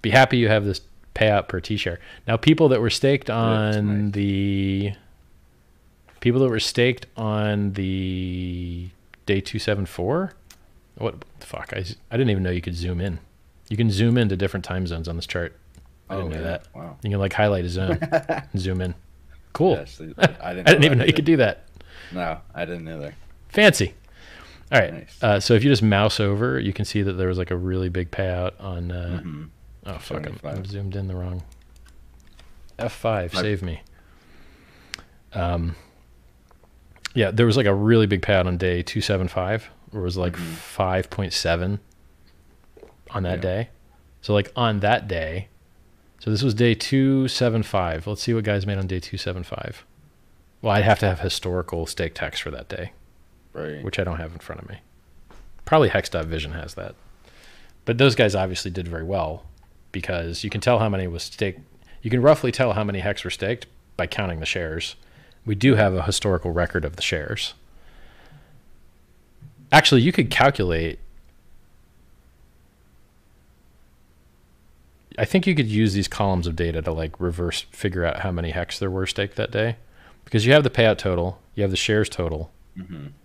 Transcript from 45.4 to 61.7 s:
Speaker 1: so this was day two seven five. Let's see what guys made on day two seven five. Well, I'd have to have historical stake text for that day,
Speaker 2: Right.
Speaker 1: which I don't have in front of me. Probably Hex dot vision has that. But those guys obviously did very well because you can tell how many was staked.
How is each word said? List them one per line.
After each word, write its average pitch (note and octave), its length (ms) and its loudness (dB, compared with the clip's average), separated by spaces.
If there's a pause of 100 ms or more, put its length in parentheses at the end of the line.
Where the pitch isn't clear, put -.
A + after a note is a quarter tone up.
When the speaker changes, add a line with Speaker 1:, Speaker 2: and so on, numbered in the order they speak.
Speaker 1:
so - 120 -4
this G#2+ 120 0
was B2+ 120 2
day A#2 200 6
two C3+ 540 2
seven A2+ 340 2
five. E2+ 440 -2
Let's G#2 160 -6
see A#2+ 100 0
what A2+ 120 0
guys G2+ 220 0
made G2+ 120 -2
on F#2+ 80 -2
day F#2 140 -4
two - 180 -10
seven F#2 240 -8
five. - 420 -12 (800)
Well, G#2+ 120 2
I'd G2+ 100 4
have G#2+ 160 6
to G#2+ 80 2
have F2+ 120 0
historical F2+ 680 -4
stake - 280 -6
text - 260 -8
for - 120 -8
that - 160 -12
day, - 240 -10 (600)
Speaker 2:
Right. D2+ 300 -10
Speaker 1:
which - 160 -6
I F#2+ 60 0
don't F2 140 -6
have E2 140 -10
in E2+ 60 -14
front - 240 -14
of - 60 -16
me. - 100 -14 (880)
Probably D3+ 240 6
Hex - 200 0
dot D#2+ 180 -4
vision D#2 260 -6
has D2+ 220 -12
that. - 200 -12 (880)
But A#2 140 0
those C3 160 8
guys G#2+ 220 4
obviously F#2+ 340 -2
did F2 160 -6
very E2 160 -8
well E2 420 -4 (460)
because F2 540 -6
you G#2 60 -4
can G#2+ 100 -4
tell B2 180 4
how A2 100 2
many F#2+ 200 -2
was E2+ 160 -8
staked. - 360 -4 (400)